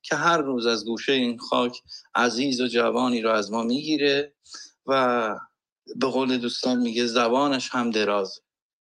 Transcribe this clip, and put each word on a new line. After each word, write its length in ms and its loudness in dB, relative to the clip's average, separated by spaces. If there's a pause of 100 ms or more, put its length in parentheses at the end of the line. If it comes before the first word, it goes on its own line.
که 140 -4
هر 220 2
روز 280 0
از 200 0
گوشه 280 -2
این 240 0
خاک 440 -2 (340)
عزیز 460 0
و 60 0
جوانی 540 0
رو 80 0
از 220 0
ما 120 -2
می‌گیره 680 0 (520)
و 440 2 (680)
به 120 0
قول 300 0
دوستان 400 -2
میگه 280 0
زبانش 640 2
هم 180 0
دراز، 500 0 (420)